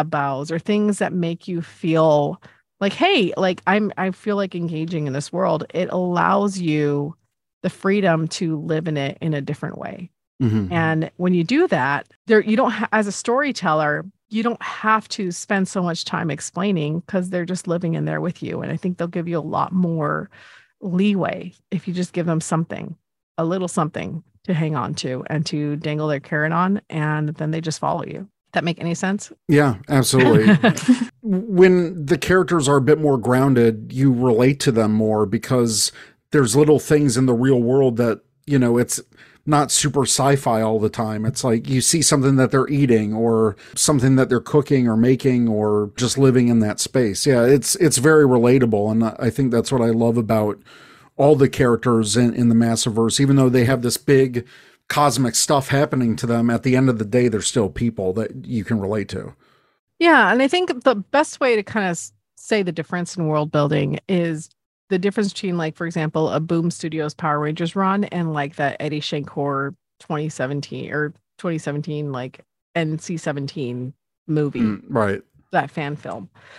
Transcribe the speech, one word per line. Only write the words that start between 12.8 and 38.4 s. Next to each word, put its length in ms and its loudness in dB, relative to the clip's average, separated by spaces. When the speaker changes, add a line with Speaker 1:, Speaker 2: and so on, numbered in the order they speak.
Speaker 1:
as 160 0
a 40 -6
storyteller, 920 -2
you 140 -4
don't 200 -4
have 460 -2
to 240 -6
spend 340 -2
so 160 -4
much 220 -4
time 260 -4
explaining 800 -4
'cause 220 -4
they're 160 -4
just 200 -8
living 280 -4
in 100 -4
there 160 -4
with 200 -6
you. 200 -8
And 100 -6
I 60 -4
think 220 -6
they'll 100 -6
give 180 -8
you 120 -6
a 20 -4
lot 320 -6
more 580 -4
leeway 760 -2
if 180 -6
you 60 -8
just 180 -6
give 140 -4
them 160 -2
something, 520 -6
a 80 -2
little 220 -4
something 540 -6
to 100 -4
hang 220 -2
on 180 -6
to 340 -8
and 180 -4
to 300 -4
dangle 320 -4
their 120 -4
carrot 320 -2
on, 360 0
and 420 -2
then 200 -6
they 100 -4
just 200 -6
follow 240 -4
you. 240 -12
That 100 -2
make 180 -4
any 140 -4
sense? 380 -6
Speaker 2:
Yeah, 280 4
absolutely. 760 6
Speaker 1:
<laughs> 600 0
Speaker 2:
When 840 4
the 120 0
characters 500 2
are 80 4
a 60 4
bit 180 4
more 180 2
grounded, 720 2
you 200 4
relate 480 4
to 100 2
them 220 2
more 340 2
because 640 -2
there's 240 2
little 240 6
things 380 2
in 100 2
the 80 2
real 260 2
world 360 2
that, 240 0